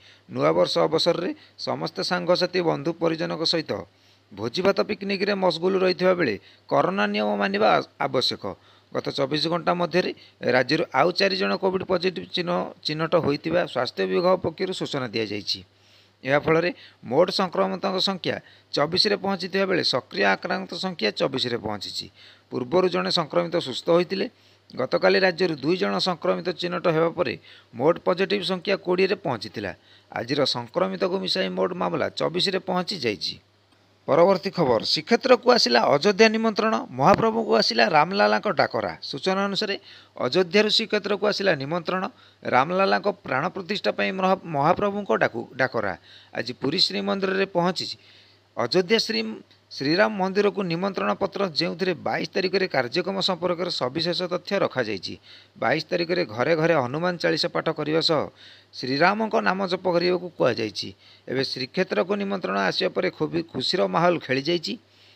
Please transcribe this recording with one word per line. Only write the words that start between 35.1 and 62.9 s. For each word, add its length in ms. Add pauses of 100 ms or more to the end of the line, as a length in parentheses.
ଆସିଲା 320
ଅଯୋଧ୍ୟା 480
ନିମନ୍ତ୍ରଣ, 440 (160)
ମହାପ୍ରଭୁଙ୍କୁ 640
ଆସିଲା 320
ରାମଲାଲାଙ୍କ 680
ଡାକରା। 360 (120)
ସୂଚନା 420
ଅନୁସାରେ 300 (400)
ଅଯୋଧ୍ୟାରୁ 560
ଶ୍ରୀକ୍ଷେତ୍ରକୁ 560
ଆସିଲା 280
ନିମନ୍ତ୍ରଣ, 480 (400)
ରାମଲାଲାଙ୍କ 640 (120)
ପ୍ରାଣ 300
ପ୍ରତିଷ୍ଠା 420
ପାଇଁ 200
ମହା-, 340
ମହାପ୍ରଭୁଙ୍କ 760
ଡାକୁ-, 320
ଡାକରା। 420 (380)
ଆଜି 220
ପୁରୀ 260
ଶ୍ରୀମନ୍ଦିରରେ 640
ପହଞ୍ଚିଛି 520 (600)
ଅଯୋଧ୍ୟା 400
ଶ୍ରୀ, 240 (500)
ଶ୍ରୀରାମ 460
ମନ୍ଦିରକୁ 460
ନିମନ୍ତ୍ରଣ 500
ପତ୍ର, 280 (120)
ଯେଉଁଥିରେ 400
ବାଇଶ 400
ତାରିଖରେ 340
କାର୍ଯ୍ୟକ୍ରମ 540
ସମ୍ପର୍କରେ 500
ସବିଶେଷ 540
ତଥ୍ୟ 320
ରଖାଯାଇଛି। 560 (440)
ବାଇଶ 280
ତାରିଖରେ 400
ଘରେ 300
ଘରେ 180
ହନୁମାନ 440
ଚାଳିଶା 360
ପାଠ 160
କରିବା 320
ସହ 200 (520)
ଶ୍ରୀରାମଙ୍କ 640 (100)
ନାମ 220
ଜପ 180
କରିବାକୁ 480
କୁହାଯାଇଛି। 560 (380)
ଏବେ 160
ଶ୍ରୀକ୍ଷେତ୍ରକୁ 720
ନିମନ୍ତ୍ରଣ 500
ଆସିବା 240
ପରେ 240